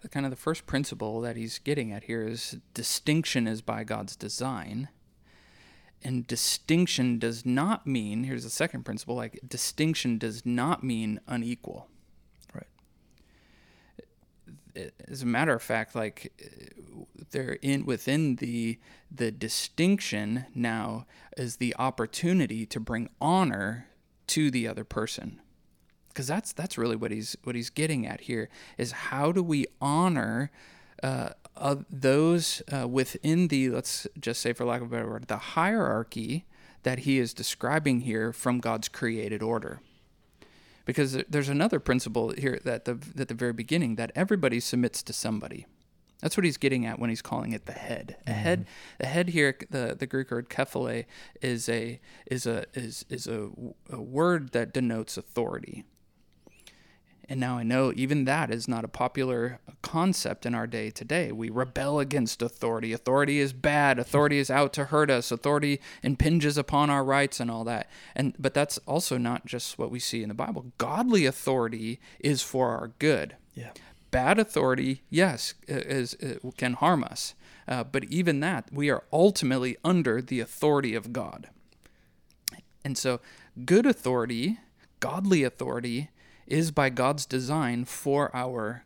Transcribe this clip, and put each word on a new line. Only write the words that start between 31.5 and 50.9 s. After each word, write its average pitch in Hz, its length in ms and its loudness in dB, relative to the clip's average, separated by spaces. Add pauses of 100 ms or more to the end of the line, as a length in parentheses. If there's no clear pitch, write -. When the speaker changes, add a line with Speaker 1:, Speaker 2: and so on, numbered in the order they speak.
Speaker 1:
of 139 340 -2
those, 151 720 4 (120)
uh, 127 140 -2
within 147 600 2
the, 131 200 4
let's - 380 -2 (120)
just 120 220 -4
say, 120 120 0
for 120 120 -4
lack 120 160 0
of 120 60 -6
a - 20 -12
better 117 200 -4
word, 113 180 -8
the 107 100 -2
hierarchy 139 1080 0 (380)
that 127 160 0
he 135 200 4
is 117 140 0
describing 135 680 0
here 113 320 -2
from 123 260 0
God's 113 300 -2
created 107 540 -4
order. 113 380 -4 (1040)
Because 131 280 0
th-, 131 160 -2
there's 143 200 0
another 151 300 2
principle 117 580 0
here 131 280 -2
that 117 200 -2
the, 120 120 -2 (200)
at 139 120 -2
the 123 40 -6
very 120 200 -2
beginning, 120 420 0
that 113 200 -4
everybody 156 440 2
submits 123 440 0
to - 100 -10
somebody. - 520 -4 (540)
That's - 180 -2
what 196 60 4
he's 156 140 2
getting 131 280 0
at 113 140 -6
when 117 100 -2
he's 113 120 -4
calling 117 320 -4
it 107 120 -8
the - 80 -10
head. - 440 -10 (100)
A 117 60 -2
head, 135 280 2
Speaker 2:
Mm-hmm. - 380 -16
Speaker 1:
the 127 80 -4
head 175 220 0
here, 147 280 2 (120)
the, 127 280 -2
the 135 100 -6
Greek 131 220 -2
word 123 200 -4
kephale, 123 560 -2 (360)